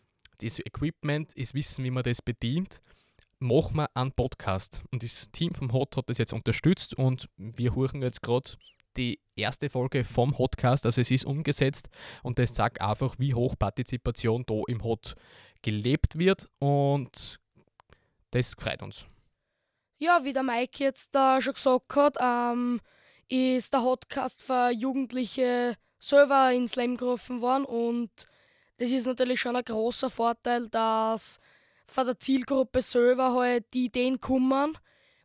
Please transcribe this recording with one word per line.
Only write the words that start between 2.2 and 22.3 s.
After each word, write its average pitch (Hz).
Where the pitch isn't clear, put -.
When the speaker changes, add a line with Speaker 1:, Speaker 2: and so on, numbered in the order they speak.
Speaker 1:
bedient, 123
machen 139
wir 151
einen 127
Podcast." -
Und 117
das -
Team 170
vom 123
Hot 131
hat 131
das 123
jetzt -
unterstützt -
und 131
wir 117
hören 131
jetzt 123
grad 123
die 123
erste 123
Folge 127
vom 127
Hotcast, 127
also 120
es 120
ist 131
umgesetzt 143
und 123
das 123
zeigt 110
einfach, 107
wie 139
hoch 120
Partizipation 120
da 107
im 117
Hot 113
gelebt 113
wird 190
und 143
das 127
freut -
uns. -
Speaker 2:
Ja, 330
wie 269
der 262
Mike 247
jetzt -
da 262
schon 247
gesagt -
hat, 285
ähm, 240